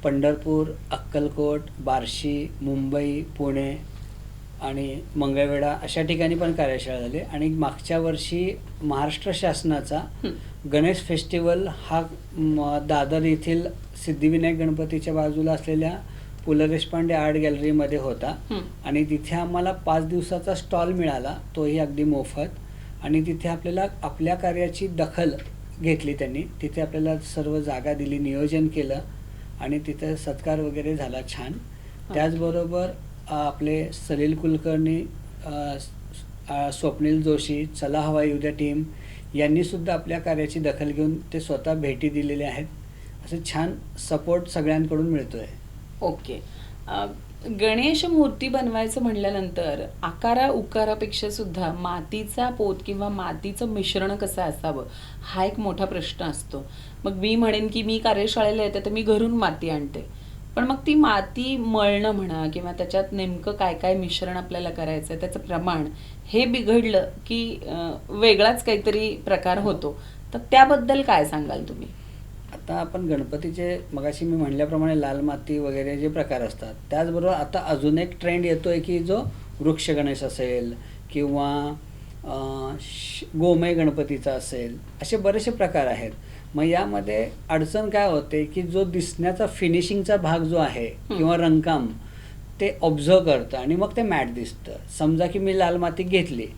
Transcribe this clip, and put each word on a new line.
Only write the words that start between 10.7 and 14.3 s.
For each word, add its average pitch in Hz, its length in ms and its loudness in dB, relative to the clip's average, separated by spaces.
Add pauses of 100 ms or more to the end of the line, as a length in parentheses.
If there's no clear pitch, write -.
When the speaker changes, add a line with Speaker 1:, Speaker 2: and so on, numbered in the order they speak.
Speaker 1:
गणेश 156 280 6
फेस्टिवल 175 680 0
हा, 160 340 -2 (320)
म, 151 520 2
दादर 151 360 4
येथील 165 440 2 (400)
सिद्धिविनायक 160 520 4